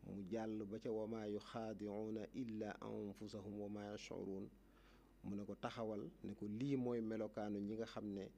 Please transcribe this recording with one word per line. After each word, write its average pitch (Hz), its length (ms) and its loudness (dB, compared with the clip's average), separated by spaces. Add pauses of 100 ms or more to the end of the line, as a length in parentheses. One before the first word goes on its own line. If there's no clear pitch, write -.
Mu 98 240 -4
jàll 110 340 2
ba 104 140 -2
ca 127 120 -2
"wa 110 160 4
maa 110 200 0
yuxaadicuuna 107 1040 0
illa 107 380 0 (100)
anfusahum 104 800 -2
wa 104 100 0
maa 104 220 -2
yashcuruun". 98 580 -2 (720)
Mu 101 120 0
ne 101 80 0
ko 98 120 -2
"taxawal", 113 540 0 (140)
ne 104 100 -2
ko - 140 -4
"lii 127 300 4
mooy 120 240 4
melokaanu 107 580 2
ñi 101 160 2
nga 113 100 2
xam 104 280 -2
ne 98 240 -2